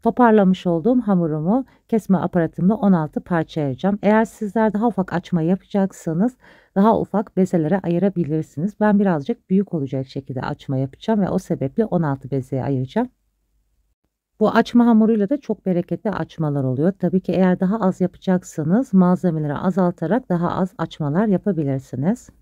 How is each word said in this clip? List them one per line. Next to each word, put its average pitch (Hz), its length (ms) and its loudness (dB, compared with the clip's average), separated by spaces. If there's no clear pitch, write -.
Toparlamış 214 600 4
olduğum 180 340 0
hamurumu 175 640 0
kesme 196 300 0
aparatımla 175 580 0
on 202 160 2
altı 160 300 0
parça 160 400 -4
ayıracağım. 147 400 -2
Eğer 214 240 4
sizler 220 480 -2
daha 208 140 -2
ufak 196 260 -2
açma 175 280 -2
yapacaksanız 190 960 -2
daha 196 240 4
ufak 190 380 -4
bezelere 180 420 0
ayırabilirsiniz. 170 1000 -2
Ben 214 200 4
birazcık 190 500 -2
büyük 190 240 0
olacak 135 340 -4
şekilde 135 340 -8
açma - 360 -6
yapacağım 135 440 -2
ve 180 80 0
o - 80 -2
sebeple 170 480 -2
on 180 160 -2
altı 139 300 -4
bezeye 131 320 -4
ayıracağım. 139 460 -2
Bu 208 100 2
açma 233 360 2
hamuruyla 220 440 4
da 285 80 0
çok - 280 -8
bereketli 175 460 -4
açmalar 151 520 -4
oluyor. 131 360 0
Tabii 185 220 0
ki - 100 -6
eğer 180 280 2
daha 190 200 0
az 190 220 -2
yapacaksanız 180 920 -2
malzemeleri 175 600 2
azaltarak 175 760 -2
daha 175 220 0
az 185 260 -2
açmalar 180 500 -2
yapabilirsiniz. 156 1000 -2